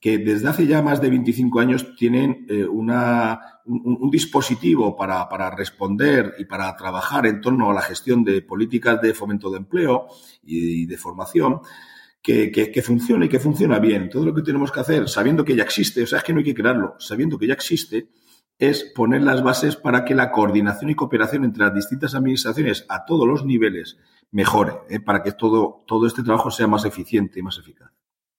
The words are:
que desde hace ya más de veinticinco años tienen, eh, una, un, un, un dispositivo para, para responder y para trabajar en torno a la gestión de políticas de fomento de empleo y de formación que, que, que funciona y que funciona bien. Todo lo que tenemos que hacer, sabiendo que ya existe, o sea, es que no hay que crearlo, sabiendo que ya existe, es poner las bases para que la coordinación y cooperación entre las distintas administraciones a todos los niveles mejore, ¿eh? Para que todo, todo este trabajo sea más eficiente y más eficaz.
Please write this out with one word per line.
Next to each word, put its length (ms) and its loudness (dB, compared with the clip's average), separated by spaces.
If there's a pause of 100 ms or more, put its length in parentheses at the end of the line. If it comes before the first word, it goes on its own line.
que 180 2
desde 300 0
hace 180 2
ya 160 4
más 180 0
de 100 2
veinticinco 500 2
años 340 0
tienen, 540 0
eh, 160 0
una, 1000 -2
un, 180 -4
un, 160 0
un 100 2
dispositivo 840 2
para, 320 -4
para 200 -6
responder 920 0
y 40 -6
para 300 -8
trabajar 500 -4
en 160 2
torno 300 0
a 40 2
la 80 -2
gestión 420 0
de 180 0
políticas 580 -2
de 140 2
fomento 340 -6
de 100 -6
empleo 500 -2 (340)
y 440 -2
de 120 -10
formación 600 -2 (600)
que, 300 2
que, 220 0
que 100 0
funciona 440 2
y 20 2
que 100 2
funciona 400 2
bien. 320 2
Todo 140 -2
lo 100 0
que 80 0
tenemos 300 -2
que 80 -6
hacer, 280 0
sabiendo 360 2
que 100 2
ya 80 4
existe, 400 -2
o 60 0
sea, 100 0
es 60 -4
que 80 -2
no 80 2
hay 60 0
que 80 -2
crearlo, 440 0
sabiendo 400 -4
que 80 -2
ya 80 2
existe, 540 -4 (500)
es 240 2
poner 400 0
las 220 2
bases 320 0
para 280 0
que 120 0
la 160 2
coordinación 580 0
y 60 0
cooperación 480 -2
entre 180 0
las 140 2
distintas 400 -4
administraciones 720 -2
a 160 -8
todos 240 0
los 160 0
niveles 540 0 (340)
mejore, 400 2 (160)
¿eh? 100 -6
Para 240 -2
que 80 -2
todo, 560 0
todo 220 2
este 160 -4
trabajo 260 0
sea 160 -2
más 180 2
eficiente 540 -2
y 60 -8
más 140 -10
eficaz. 340 -20 (460)